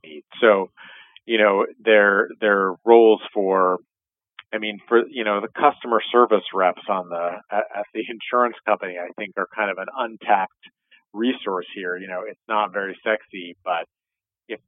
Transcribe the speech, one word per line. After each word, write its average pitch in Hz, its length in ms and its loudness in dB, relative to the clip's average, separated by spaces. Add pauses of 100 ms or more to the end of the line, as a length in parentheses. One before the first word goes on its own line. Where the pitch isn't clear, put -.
needs. 76 200 -20 (140)
So, 101 300 4 (560)
you 117 120 -2
know, 104 280 2 (140)
there, 104 500 4 (100)
there 98 280 2
are 90 80 -4 (100)
roles 113 360 8 (120)
for, 95 460 2 (720)
I 107 40 -6
mean, 107 300 -8
for, 117 220 4
you 123 160 -6
know, 104 160 -2
the 110 80 -8
customer 123 500 0 (100)
service 110 440 4
reps 92 340 0
on 92 220 -4
the, 87 320 -6 (100)
at, 104 140 -4 (100)
at 104 180 -8
the 110 140 -6
insurance 120 480 -2 (100)
company, 95 320 -4
I 90 200 -10
think 104 180 -12
are 95 180 -4
kind 107 160 -4
of 92 100 -6
an 95 80 -10 (100)
untapped 107 560 -2 (580)
resource 107 640 -4
here. 90 220 -8
You 95 100 -14
know, 92 180 -10
it's 101 220 -16
not 107 240 -2
very 95 320 -6
sexy, 95 640 -6
but 85 200 -4 (600)
if, 110 200 -12